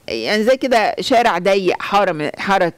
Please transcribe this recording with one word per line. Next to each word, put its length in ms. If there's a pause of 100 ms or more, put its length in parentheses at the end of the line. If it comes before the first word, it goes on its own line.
يعني 360
زي 120
كده 440
شارع 380
ضيق، 440
حارة 300
م-، 260
حارة 400